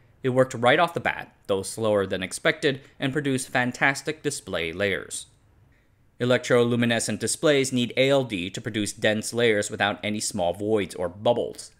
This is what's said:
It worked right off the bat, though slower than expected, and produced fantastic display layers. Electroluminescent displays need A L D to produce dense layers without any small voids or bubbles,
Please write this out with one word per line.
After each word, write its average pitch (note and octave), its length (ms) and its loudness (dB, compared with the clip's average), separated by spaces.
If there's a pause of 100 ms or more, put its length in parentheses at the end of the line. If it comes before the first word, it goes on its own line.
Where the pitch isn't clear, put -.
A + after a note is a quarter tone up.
(220)
It C3 80 0
worked C3 240 2
right B2 240 4
off E3+ 160 2
the - 60 -4
bat, - 340 -4 (120)
though G2 160 0
slower G#2 440 2
than F#2+ 160 -4
expected, C3+ 580 -2 (180)
and C3+ 140 -4
produced C#3 380 -2
fantastic C3+ 720 -2
display F2 500 -4
layers. F#2 540 -4 (920)
Electroluminescent A#2+ 1000 2
displays C3+ 520 2
need B2 280 0
A C3 100 4
L C#3 160 4
D F#2+ 240 -4
to A#2+ 140 -10
produce G#2+ 320 -4
dense A2 400 0
layers A2+ 360 2
without G#2 320 -2
any G#2+ 180 -4
small F2 340 -2
voids G#2 400 0
or F2 160 -4
bubbles, G#2 680 -2